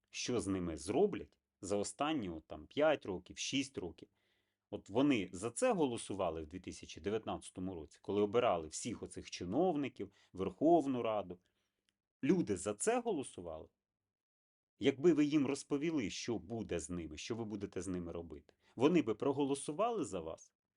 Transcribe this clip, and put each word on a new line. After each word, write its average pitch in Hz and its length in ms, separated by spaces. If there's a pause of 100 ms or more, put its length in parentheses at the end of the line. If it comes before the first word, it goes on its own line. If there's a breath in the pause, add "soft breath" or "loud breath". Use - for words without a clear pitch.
що 120 320
з - 60
ними 90 300
зроблять 123 600 (240)
за 101 160
останні 131 520
от 80 180
там 78 200
п'ять 143 380
років, 92 320
шість - 400
років, - 320 (600)
от 98 200
вони 113 440
за 95 180
це 254 220
голосували 101 680
в 78 60
дві 90 120
тисячі - 420
дев'ятнадцятому 95 720
році, 76 260
коли 101 200
обирали 101 460
всіх 98 360
оцих - 280
чиновників, 131 800 (220 soft breath)
Верховну 135 680
Раду, 101 380 (840)
люди 143 340
за 104 160
це 233 260
голосували? 104 680 (1120)
Якби 139 340
ви 147 120
їм 143 200
розповіли, 139 640
що 110 280
буде 92 420
з 80 100
ними, 80 280
що - 180
ви 113 100
будете 101 360
з 92 60
ними 87 240
робити, 85 420 (220 soft breath)
вони 151 260
би 110 140
проголосували 147 880
за 95 140
вас? 80 340 (240)